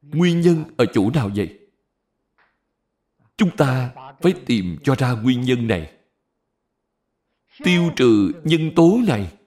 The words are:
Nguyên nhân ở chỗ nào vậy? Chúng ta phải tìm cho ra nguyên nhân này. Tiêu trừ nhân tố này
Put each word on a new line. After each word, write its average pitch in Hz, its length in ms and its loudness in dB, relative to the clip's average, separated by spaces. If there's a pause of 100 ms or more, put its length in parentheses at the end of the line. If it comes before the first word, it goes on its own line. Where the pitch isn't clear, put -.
Nguyên 170 400 0
nhân 165 220 2 (140)
ở 120 160 2
chỗ 104 160 2
nào 131 260 -2
vậy? 92 240 -6 (1800)
Chúng 180 200 0
ta 127 360 -2 (280)
phải 185 120 2 (120)
tìm 90 380 -2
cho 135 120 2
ra 127 160 -2
nguyên 123 300 -2
nhân 123 260 -2
này. 85 240 -4 (1700)
Tiêu 175 320 2
trừ 107 360 4 (120)
nhân 160 320 0
tố 175 320 6
này 104 260 -4 (140)